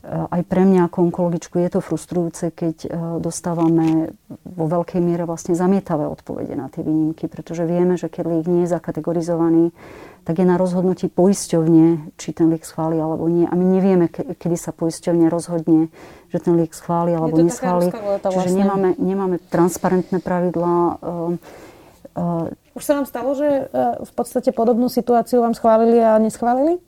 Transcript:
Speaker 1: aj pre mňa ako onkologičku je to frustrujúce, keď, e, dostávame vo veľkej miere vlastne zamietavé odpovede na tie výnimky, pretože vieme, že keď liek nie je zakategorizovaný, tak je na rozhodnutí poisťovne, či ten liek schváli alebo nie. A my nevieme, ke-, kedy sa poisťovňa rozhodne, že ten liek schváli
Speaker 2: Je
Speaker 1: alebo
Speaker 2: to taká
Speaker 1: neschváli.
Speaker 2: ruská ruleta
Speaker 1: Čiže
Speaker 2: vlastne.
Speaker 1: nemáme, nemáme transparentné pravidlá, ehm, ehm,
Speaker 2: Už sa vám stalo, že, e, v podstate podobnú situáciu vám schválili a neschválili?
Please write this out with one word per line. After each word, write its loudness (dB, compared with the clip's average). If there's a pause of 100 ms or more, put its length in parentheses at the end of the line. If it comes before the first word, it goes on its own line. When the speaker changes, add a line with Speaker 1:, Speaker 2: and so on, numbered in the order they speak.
Speaker 1:
aj -4
pre 2
mňa 4
ako 0
onkologičku -2
je 0
to -4
frustrujúce, -4
keď, -6
e, -6
dostávame 0 (320)
vo -6
veľkej -2
miere -2
vlastne -6
zamietavé 0
odpovede -10
na -10
tie -10
výnimky, -2
pretože -6
vieme, 2
že -6
keď -8
liek -2
nie 2
je -2
zakategorizovaný, 0 (480)
tak -2
je 4
na 4
rozhodnutí 0
poisťovne, 4
či -10
ten 2
liek -2
schváli -4
alebo -2
nie. 2
A -2
my 2
nevieme, 4
ke-, -8
kedy -2
sa -10
poisťovňa 0
rozhodne, 2 (400)
že -2
ten 2
liek 0
schváli -2
Speaker 2:
Je 0
Speaker 1:
alebo 0
Speaker 2:
to 6
taká 4
Speaker 1:
neschváli. 0
Speaker 2:
ruská -12
ruleta -4
Speaker 1:
Čiže 0
Speaker 2:
vlastne. 0
Speaker 1:
nemáme, 0
nemáme -2 (160)
transparentné 0
pravidlá, -2 (280)
ehm, -4 (800)
ehm, -2 (240)
Speaker 2:
Už -14
sa 0
vám -2
stalo, -4
že, 0
e, -2
v -14
podstate -2
podobnú 2
situáciu 0
vám 0
schválili 4
a 4
neschválili? 0